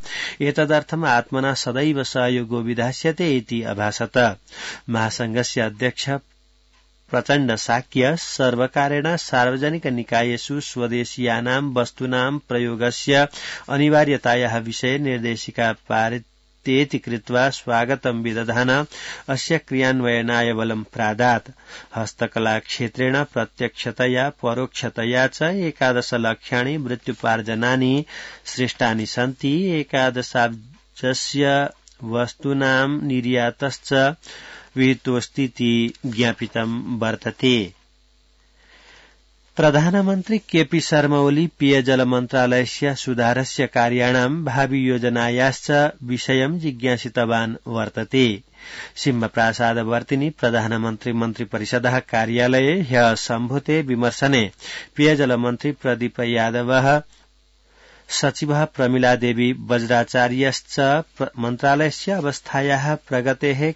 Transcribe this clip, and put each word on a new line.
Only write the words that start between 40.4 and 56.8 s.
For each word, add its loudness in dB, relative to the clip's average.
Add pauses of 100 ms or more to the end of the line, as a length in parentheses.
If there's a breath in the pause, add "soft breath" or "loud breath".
शर्मा 4
ओली 4
पेयजल 4
मन्त्रालयस्य 0
सुधारस्य 0
कार्याणां 2
भावि 0
योजनायाश्च 0 (120)
विषयं -2
जिज्ञासितवान् -2 (120)
वर्तते। 0 (520 loud breath)
सिंहप्रासादवर्तिनि 0
प्रधानमन्त्री -2
मन्त्रिपरिषदः -2
कार्यालये 2
ह्यः 4
सम्भूते -2
विमर्शने 0 (440 loud breath)
पेयजल 4
मन्त्री -2
प्रदीप -4
यादवः, 2 (1080 soft breath)